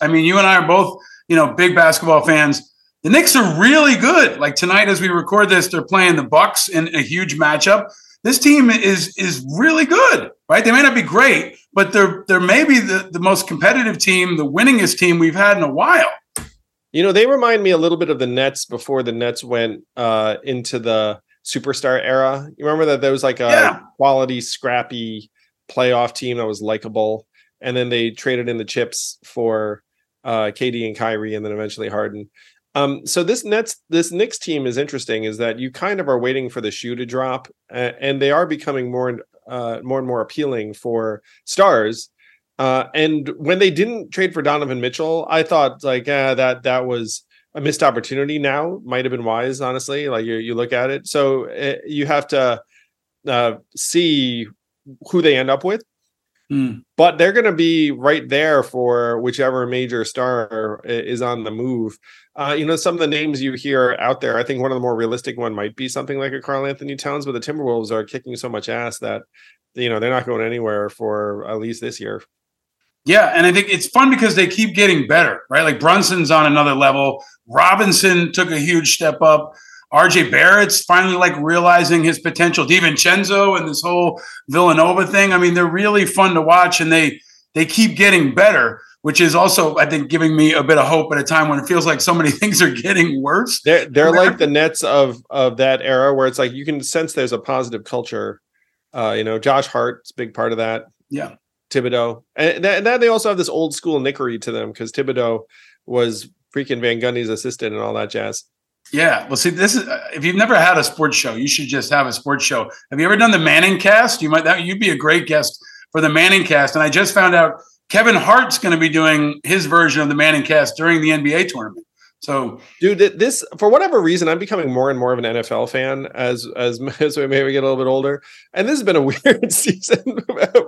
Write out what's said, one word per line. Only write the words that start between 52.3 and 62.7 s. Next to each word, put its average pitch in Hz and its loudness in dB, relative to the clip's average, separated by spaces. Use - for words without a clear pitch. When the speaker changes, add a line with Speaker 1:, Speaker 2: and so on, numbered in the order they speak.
Speaker 2:
uh, 120 0
see 131 -2
who 175 2
they 147 4
end 131 0
up 135 0
with. 208 -4
Speaker 1:
Mm. 131 -4
Speaker 2:
But 165 4
they're 185 4
gonna 220 0
be 165 0
right 135 -2
there 143 0
for 120 -2
whichever 127 -2
major 123 -4
star 113 -4
i-, - -12
is 117 -6
on 120 -6
the 107 -10
move. 113 -6
Uh, 147 -4
you 151 -6
know, 165 -2